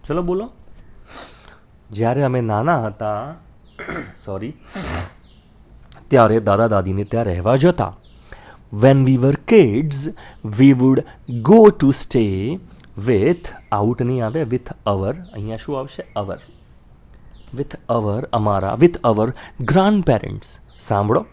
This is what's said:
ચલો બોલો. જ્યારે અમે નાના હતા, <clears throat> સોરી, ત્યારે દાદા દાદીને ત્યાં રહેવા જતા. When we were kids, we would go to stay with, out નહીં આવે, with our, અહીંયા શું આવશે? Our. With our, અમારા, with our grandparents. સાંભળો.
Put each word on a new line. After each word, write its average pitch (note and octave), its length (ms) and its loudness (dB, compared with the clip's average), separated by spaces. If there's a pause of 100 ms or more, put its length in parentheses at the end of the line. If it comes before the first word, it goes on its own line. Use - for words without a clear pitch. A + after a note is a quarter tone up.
ચલો E3+ 160 -4
બોલો. F#3 280 -4 (1400)
જ્યારે A#2 340 -2
અમે B2+ 160 0
નાના A#2 460 -2
હતા, G#2+ 480 -8 (420)
<clears throat> - 480 -14
સોરી, G#2 300 -10 (1500)
ત્યારે A2+ 320 4
દાદા G#2 280 2
દાદીને G2 360 -2
ત્યાં A2+ 200 -4
રહેવા F#2+ 320 0
જતા. C3+ 380 0 (800)
When C3+ 320 4
we C3 140 4
were C3+ 180 2 (100)
kids, C#3+ 600 2 (360)
we A#2 280 6
would B2+ 320 2 (380)
go G#3 280 8
to C4+ 220 2
stay A2 680 -2 (480)
with, B2 460 0 (200)
out G#2 280 -2
નહીં B2 240 -2
આવે, C#3 200 -4
with B2 260 -6 (160)
our, G2+ 280 -2 (180)
અહીંયા G#2+ 240 -10
શું C3+ 220 -8
આવશે? - 260 -12 (120)
Our. G2 220 -8 (1160)
With C3+ 180 -10 (140)
our, A2+ 440 -4
અમારા, G#2 480 -2
with E3+ 240 4
our A2+ 300 0 (300)
grandparents. D3 840 0 (320)
સાંભળો. G#2+ 520 -2